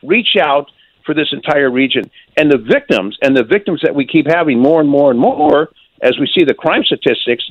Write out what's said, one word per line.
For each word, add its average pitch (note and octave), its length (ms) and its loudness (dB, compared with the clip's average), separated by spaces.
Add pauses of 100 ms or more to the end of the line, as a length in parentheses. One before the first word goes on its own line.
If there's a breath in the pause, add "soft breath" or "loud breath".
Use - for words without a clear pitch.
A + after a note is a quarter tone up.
reach G3 360 0
out C#3+ 300 0 (360 soft breath)
for D3+ 100 -4
this D3+ 160 -2
entire C#3+ 400 0
region. B2+ 400 -2 (260 soft breath)
And D3+ 140 2
the C#3 60 4
victims, A2+ 640 -2
and C3+ 120 2
the B2+ 80 2
victims F3+ 380 -4
that D3+ 140 0
we C#3 100 -2
keep D3 240 0
having D#3 300 0
more D#3 220 4
and D3 80 2
more C#3+ 200 2
and A#2+ 100 2
more, D#3 500 2 (320 soft breath)
as B2 180 0
we C#3+ 80 -2
see - 160 0
the C3+ 100 2
crime F#3 300 -2
statistics, A#2+ 680 -2